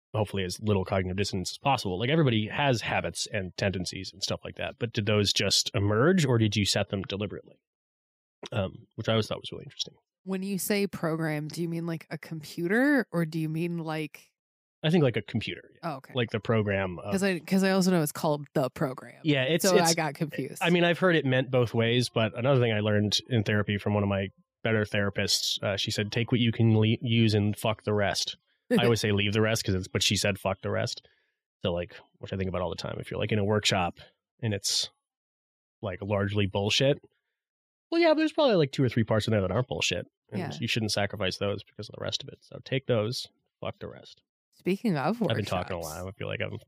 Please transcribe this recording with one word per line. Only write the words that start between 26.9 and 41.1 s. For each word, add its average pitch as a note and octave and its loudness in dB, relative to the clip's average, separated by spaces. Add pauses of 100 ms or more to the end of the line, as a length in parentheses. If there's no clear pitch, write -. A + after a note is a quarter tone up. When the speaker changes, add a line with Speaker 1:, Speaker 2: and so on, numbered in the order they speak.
Speaker 1:
use A2+ 4
and G#2 2
fuck - -2
the G#2+ 0
rest." G2+ 0 (340)
I A3+ 4
Speaker 2:
<laughs> - -
Speaker 1:
always A#2 4
say, G#2+ 0
"Leave G2+ 2
the A2 2
rest," A2 0
'cause G2 0
it's, F#2 -4
but - -2
she - 2
said, G2+ 0
"Fuck F#2+ -2
the G#2 -4
rest." G#2 -4 (640)
So, F#2+ 2
like, F2 -6 (220)
which - -10
I G#2+ -4
think F#2+ -2
about F2+ -4
all F2 -4
the E2+ -8
time. - -8
If - -14
you're, - -6
like, G2+ -2
in A2 2
a G2+ 0
workshop G2+ 0 (440)
and A2 0
it's, - -2 (920)
like, F#2+ -6
largely G2+ 0
bullshit, G#2 2 (920)
well, E4+ 2
yeah, E4+ 6
but D4+ 6
there's D#4 2
probably, C4+ 4
like, D3+ 4
two C#3+ 0
or B2 4
three A2+ 2
parts A2 2
in - -2
there G#2+ 4
that F#2 0
aren't A#2+ 0
bullshit, - -2 (240)
and - -6
Speaker 2:
Yeah. D3 -6
Speaker 1:
you A#2 -4
shouldn't A2 0
sacrifice G2+ -2